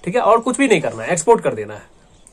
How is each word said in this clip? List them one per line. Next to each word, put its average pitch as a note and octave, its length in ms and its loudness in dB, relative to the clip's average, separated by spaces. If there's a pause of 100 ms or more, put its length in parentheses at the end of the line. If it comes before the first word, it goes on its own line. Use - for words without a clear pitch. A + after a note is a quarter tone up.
ठीक F#3 100 -6
है, B3 80 2
और A3+ 180 4
कुछ B3 180 -4
भी C#4 100 2
नहीं G3 120 4
करना A2 220 -8
है, C3 100 -4
export G#3 280 2
कर C#3+ 140 -2
देना G#2+ 200 -10
है। - 240 -20 (340)